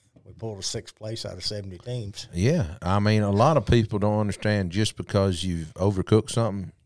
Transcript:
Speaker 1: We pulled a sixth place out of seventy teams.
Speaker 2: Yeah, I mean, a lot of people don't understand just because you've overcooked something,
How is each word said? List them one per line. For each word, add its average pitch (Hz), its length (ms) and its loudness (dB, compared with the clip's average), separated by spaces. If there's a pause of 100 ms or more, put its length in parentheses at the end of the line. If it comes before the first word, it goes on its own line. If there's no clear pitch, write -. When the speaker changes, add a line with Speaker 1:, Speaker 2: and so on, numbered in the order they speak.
(240)
Speaker 1:
We - 80 -20
pulled 110 260 -10
a 95 40 -12
sixth - 340 -10
place 92 280 -10
out 95 100 -10
of 92 100 -12
seventy 98 340 -8
teams. 117 540 -10
Speaker 2:
Yeah, 95 500 2
I 95 160 2
mean, 107 240 4
a 101 80 2
lot 123 260 4
of 110 100 0
people 110 340 2
don't 104 200 2
understand 101 520 -2
just 107 240 -2
because 95 480 0
you've 82 300 -4
overcooked 101 560 2
something, 101 420 -4 (140)